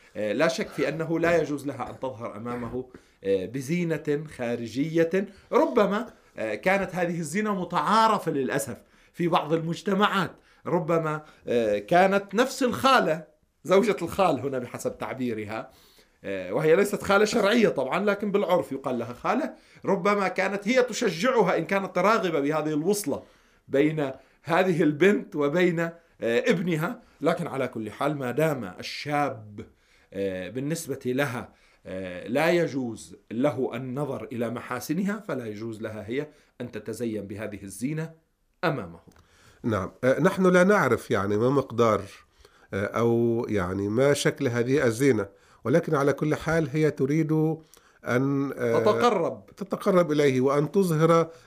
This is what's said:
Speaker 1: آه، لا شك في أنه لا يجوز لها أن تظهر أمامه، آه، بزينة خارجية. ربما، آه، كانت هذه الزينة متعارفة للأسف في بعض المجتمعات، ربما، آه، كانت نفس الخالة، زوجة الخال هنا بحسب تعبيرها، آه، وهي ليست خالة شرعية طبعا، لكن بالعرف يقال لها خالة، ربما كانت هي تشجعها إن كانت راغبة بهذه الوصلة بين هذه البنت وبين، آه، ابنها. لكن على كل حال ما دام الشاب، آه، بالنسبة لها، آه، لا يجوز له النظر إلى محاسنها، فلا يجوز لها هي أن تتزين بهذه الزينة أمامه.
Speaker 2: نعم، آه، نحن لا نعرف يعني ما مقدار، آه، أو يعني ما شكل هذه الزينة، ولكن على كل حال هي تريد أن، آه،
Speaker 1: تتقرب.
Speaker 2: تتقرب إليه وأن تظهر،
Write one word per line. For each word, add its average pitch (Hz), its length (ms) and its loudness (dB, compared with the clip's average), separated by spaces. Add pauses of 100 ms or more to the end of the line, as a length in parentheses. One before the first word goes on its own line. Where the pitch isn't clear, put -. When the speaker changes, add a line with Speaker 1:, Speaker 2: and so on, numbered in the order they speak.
(160)
Speaker 1:
آه، 104 180 -2
لا 151 140 2
شك 185 200 -2
في 139 220 -2
أنه 160 300 -2
لا 165 220 2
يجوز 143 260 -4
لها 120 220 -8
أن 107 100 -14
تظهر 117 380 -10
أمامه، 120 480 -8 (380)
آه، 98 220 0
بزينة 147 800 -2 (140)
خارجية. 139 880 -2 (260)
ربما، 233 600 2 (240)
آه، 107 180 -4
كانت 185 400 0
هذه 170 240 -2
الزينة 190 420 -2
متعارفة 185 720 2
للأسف 127 460 -2 (360)
في 175 140 0
بعض 156 260 2
المجتمعات، 180 800 0 (340)
ربما، 156 580 0 (240)
آه، 113 320 2
كانت 190 560 2
نفس 262 280 0
الخالة، 214 600 2 (400)
زوجة 196 380 4
الخال 165 380 0
هنا 131 200 -4
بحسب 120 380 -8
تعبيرها، 113 760 -6 (520)
آه، 95 300 -6
وهي 156 220 4
ليست 196 280 0
خالة 202 220 4
شرعية 214 440 4
طبعا، 143 360 -2
لكن 202 260 0
بالعرف 180 400 0
يقال 127 280 -4
لها 117 140 -8
خالة، 233 400 -2 (320)
ربما 196 420 0
كانت 196 400 -2
هي 247 160 4
تشجعها 208 720 2
إن 160 80 -2
كانت 190 320 -2
راغبة 185 420 2
بهذه 151 340 0
الوصلة 151 500 -2 (440)
بين 147 440 2 (320)
هذه 175 400 2
البنت 165 520 2
وبين، 165 440 2
آه، 165 140 -2 (280)
ابنها. 165 800 0 (200)
لكن 160 260 0
على 127 200 -4
كل 107 240 -8
حال 143 260 -4
ما 123 140 -6
دام 131 480 -2
الشاب، 113 840 -6 (480)
آه، 92 360 -4
بالنسبة 135 560 -6
لها، 127 440 -2 (360)
آه، 92 420 -10
لا 143 220 2
يجوز 131 640 -2 (160)
له 123 420 0
النظر 127 580 -6
إلى 117 180 -4
محاسنها، 160 760 -4
فلا 127 180 -6
يجوز 107 360 -10
لها 107 260 -10
هي 139 200 -4 (340)
أن 120 100 -10
تتزين 107 560 -8
بهذه 101 360 -10
الزينة 151 480 -6 (520)
أمامه. 107 360 -4 (640)
Speaker 2:
نعم، 104 280 0 (120)
آه، 131 160 4
نحن 185 260 2
لا 180 180 6
نعرف 160 480 2
يعني 104 260 2
ما 120 120 4
مقدار، 113 520 2 (720)
آه، 98 120 -2
أو 117 640 2
يعني 98 400 -2
ما 135 240 4
شكل 139 340 0
هذه 123 380 0
الزينة، 113 420 2 (360)
ولكن 156 320 0
على 139 180 2
كل 151 220 -2
حال 160 380 -2
هي 156 180 2
تريد 147 400 0 (720)
أن، 139 520 0
آه، 123 220 2
Speaker 1:
تتقرب. 214 640 2 (120)
Speaker 2:
تتقرب 180 540 2
إليه 143 300 4
وأن 147 300 2
تظهر، 165 580 4 (180)